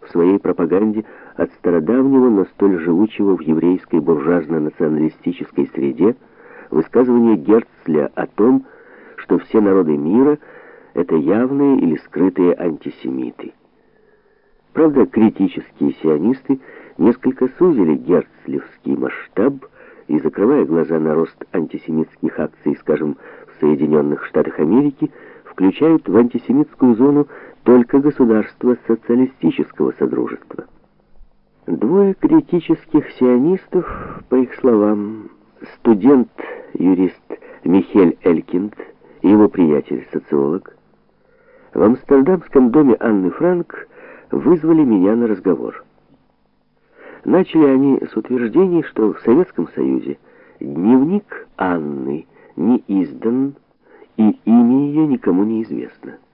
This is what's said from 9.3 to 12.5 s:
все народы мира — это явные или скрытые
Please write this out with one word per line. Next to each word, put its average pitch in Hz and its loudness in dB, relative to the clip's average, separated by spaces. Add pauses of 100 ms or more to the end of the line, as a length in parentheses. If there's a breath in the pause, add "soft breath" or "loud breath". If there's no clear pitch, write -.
все - -2
народы 95 2
мира — 123 0 (540 loud breath)
это - -4
явные 127 0
или 80 -2
скрытые 90 -2